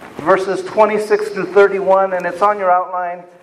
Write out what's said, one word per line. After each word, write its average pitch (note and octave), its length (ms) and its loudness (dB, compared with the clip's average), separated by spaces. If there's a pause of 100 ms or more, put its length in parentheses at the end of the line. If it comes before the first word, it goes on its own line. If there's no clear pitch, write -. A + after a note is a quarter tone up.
(180)
verses F#3 460 0
twenty-six G#3+ 640 0
through F3+ 240 -8
thirty-one, F#3+ 600 2
and F3+ 120 -4
it's F3 160 -4
on G#3 160 2
your F#3 140 0
outline F3+ 520 -2 (200)